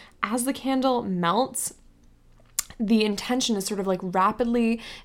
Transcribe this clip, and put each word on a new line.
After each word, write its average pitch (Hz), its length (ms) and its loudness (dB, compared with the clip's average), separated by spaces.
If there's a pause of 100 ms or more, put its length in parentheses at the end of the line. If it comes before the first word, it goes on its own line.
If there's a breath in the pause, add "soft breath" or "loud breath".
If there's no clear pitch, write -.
(220 loud breath)
as 233 220 0
the 269 80 0
candle 262 500 0
melts, 185 720 0 (1080)
the 214 220 4
intention 226 520 0
is 190 100 -4
sort 202 120 -4
of, 196 80 -2
like, 185 160 0
rapidly 226 800 2 (240 loud breath)